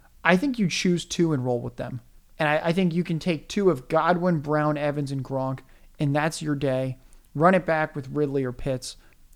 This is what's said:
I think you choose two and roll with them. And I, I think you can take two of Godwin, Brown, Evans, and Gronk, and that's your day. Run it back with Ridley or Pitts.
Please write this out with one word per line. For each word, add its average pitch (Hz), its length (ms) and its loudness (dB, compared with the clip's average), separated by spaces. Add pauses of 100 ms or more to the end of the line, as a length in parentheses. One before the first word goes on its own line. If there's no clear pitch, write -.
(220)
I 175 140 6
think 247 220 0
you 196 100 2
choose 175 360 0
two 170 280 0
and 127 120 -2
roll 123 160 0
with 120 160 -8
them. 127 260 -8 (360)
And 156 100 0
I, 151 160 2
I 170 80 0
think 175 220 0
you 170 100 0
can 160 140 -2
take 160 300 -4
two 196 220 2
of 131 180 -2
Godwin, 170 520 2
Brown, 151 380 0
Evans, 143 340 -2
and 135 120 -4
Gronk, 131 360 -4 (380)
and 143 160 2
that's 156 260 0
your 151 140 -2
day. 131 440 -2 (360)
Run 170 200 6
it 185 120 0
back 156 280 0
with 131 140 -10
Ridley 139 360 0
or 123 80 -4
Pitts. - 440 -6 (400)